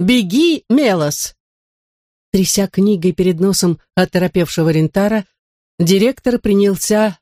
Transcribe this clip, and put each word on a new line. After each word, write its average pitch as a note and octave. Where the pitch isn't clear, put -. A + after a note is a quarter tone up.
«Беги, B3
Мелос!»» F#3+
Тряся F#3+
книгой F#3
перед F3+
носом F3+
оторопевшего F3
Рентара, G3
директор A3
принялся G3+